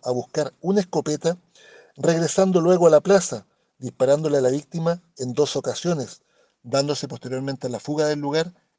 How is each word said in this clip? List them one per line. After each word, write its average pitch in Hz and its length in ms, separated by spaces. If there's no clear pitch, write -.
a 127 80
buscar 131 480
una 196 200
escopeta, 165 560
regresando 170 640
luego 175 260
a 165 40
la 151 100
plaza, 175 460
disparándole 143 600
a - 20
la 127 100
víctima 165 520
en 123 140
dos 143 240
ocasiones, 135 680
dándose 139 460
posteriormente 131 580
a 123 40
la 117 100
fuga 151 260
del 151 140
lugar 156 340